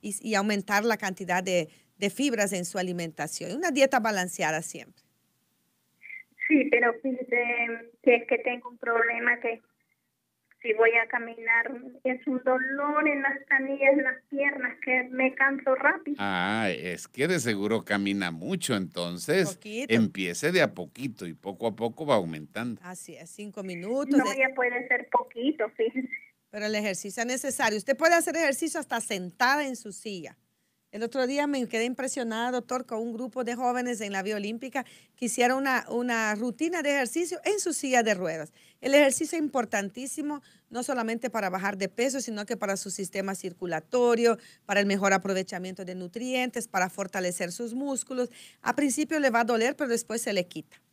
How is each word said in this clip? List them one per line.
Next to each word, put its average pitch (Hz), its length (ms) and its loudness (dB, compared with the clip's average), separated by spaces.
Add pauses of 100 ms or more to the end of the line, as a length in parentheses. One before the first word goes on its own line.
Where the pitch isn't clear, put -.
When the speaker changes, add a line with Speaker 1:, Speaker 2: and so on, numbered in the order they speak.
Speaker 1:
y, 202 160 -8 (100)
y 214 100 0
aumentar 208 500 2
la 220 100 4
cantidad 185 460 -2
de, 180 260 2 (300)
de 202 100 0
fibras 214 460 0
en 180 100 -2
su 190 140 -4
alimentación. 170 800 -4
Una 339 140 0
dieta 269 280 4
balanceada 180 640 0
siempre. - 400 -14 (1500)
Speaker 2:
Sí, 285 220 6
pero 240 320 4
fíjese 240 880 -4 (120)
que 240 140 8
es 240 100 -2
que 233 120 2
tengo 247 320 -6
un 247 80 -20
problema 233 640 0
que 226 200 -4 (1000)
si 233 100 0
voy 226 240 6
a 226 100 2
caminar 233 640 -2 (340)
es 254 220 -2
un 254 160 -2
dolor 277 640 2
en 285 160 0
las 277 240 0
canillas, 277 460 4
en 285 120 6
las 254 260 -4
piernas, 277 540 -2
que 254 260 2
me 262 240 0
canso 269 400 2
rápido. 294 440 0
Speaker 3:
Ah, 101 520 0
es 85 360 -6
que 143 220 -2
de 180 100 2
seguro 107 460 0
camina 101 460 0
mucho, 123 440 -4
entonces 92 840 0
Speaker 1:
Poquito. 220 380 -2
Speaker 3:
empiece 98 560 2
de 180 120 4
a 120 120 2
poquito 107 520 -10
y 82 80 -8
poco 98 340 -8
a 98 80 -4
poco 117 300 -4
va 143 100 4
aumentando. 92 680 -4
Speaker 1:
Así 180 320 -16
es, 151 160 -20
cinco 208 320 -14
minutos. 226 560 0
Speaker 2:
No, 262 120 6
Speaker 1:
de 269 80 -2
Speaker 2:
ya 262 180 4
puede 247 320 0
ser 247 220 0
poquito, 240 640 0
fíjese. 262 320 -2 (420)
Speaker 1:
Pero 208 160 -8
el 214 80 0
ejercicio 208 460 -4
es 233 60 0
necesario. 247 500 0
Usted 262 200 0
puede 330 180 6
hacer 330 220 2
ejercicio 311 440 0
hasta 240 220 -4
sentada 240 640 0
en 254 100 -6
su 208 160 -14
silla. 180 440 -10 (540)
El 214 120 -6
otro 247 240 0
día 285 200 2
me 269 220 0
quedé 226 160 0
impresionada, 247 680 -2
doctor, 247 360 -4
con 220 140 -4
un 233 120 -4
grupo 247 320 -6
de 240 100 -2
jóvenes 247 460 0
en 208 100 -6
la 196 120 -2
Vía 208 140 -2
Olímpica 233 500 -6 (300)
que 247 100 -4
hicieron 247 320 4
una, 262 320 0
una 226 440 0
rutina 302 460 -2
de 285 140 0
ejercicio 320 500 -2
en 392 160 2
su 339 140 0
silla 254 280 4
de 214 120 4
ruedas. 160 400 -4 (260)
El 262 140 2
ejercicio 294 420 6
es 320 80 0
importantísimo, 262 960 -4 (300)
no 240 120 -6
solamente 233 460 -2
para 202 220 -2
bajar 190 260 -2
de 190 140 -4
peso, 254 320 -2
sino 208 240 -6
que 226 100 -4
para 196 220 -2
su 196 120 -8
sistema 196 440 -6
circulatorio, 226 1040 2 (260)
para 202 160 2
el 202 60 4
mejor 196 260 4
aprovechamiento 185 720 -2
de 185 100 -10
nutrientes, 240 760 -4
para 185 200 0
fortalecer 180 640 -4
sus 233 220 -8
músculos. 254 560 -4 (320)
A - 120 0
principio 294 460 0
le 269 80 4
va 233 120 4
a 240 40 4
doler, 233 320 2
pero 277 140 -2
después 226 320 -2
se 220 100 -4
le 180 140 0
quita. - 340 -16 (120)